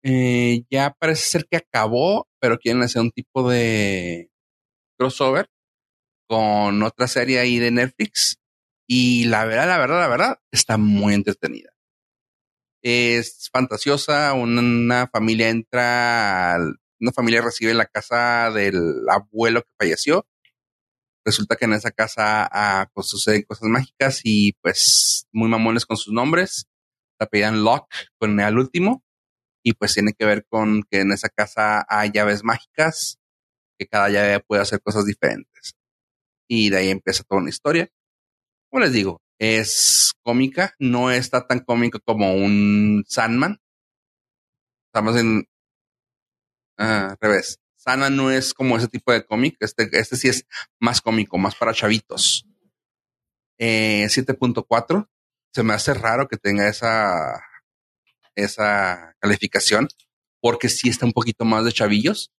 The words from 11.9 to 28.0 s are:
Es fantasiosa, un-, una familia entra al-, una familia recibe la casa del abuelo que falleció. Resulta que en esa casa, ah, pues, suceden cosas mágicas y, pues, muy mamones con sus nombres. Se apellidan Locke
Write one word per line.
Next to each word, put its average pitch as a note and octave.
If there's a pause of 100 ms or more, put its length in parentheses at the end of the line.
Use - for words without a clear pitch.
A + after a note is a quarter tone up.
Es A#2+
fantasiosa, C#3+
un-, A#2+
una A#2+
familia A2+
entra A2+
al-, E2+ (200)
una A#2+
familia A#2
recibe A2+
la A2+
casa A#2+
del F2
abuelo A2+
que -
falleció. C#3 (960)
Resulta A2
que A#2+
en A2
esa G#2
casa, G#2+
ah, G2
pues, G2
suceden G#2
cosas A2
mágicas C3
y, G#2
pues, -
muy A2+
mamones A2+
con A2+
sus G#2
nombres. D#3 (520)
Se A2
apellidan G#2+
Locke A#2 (240)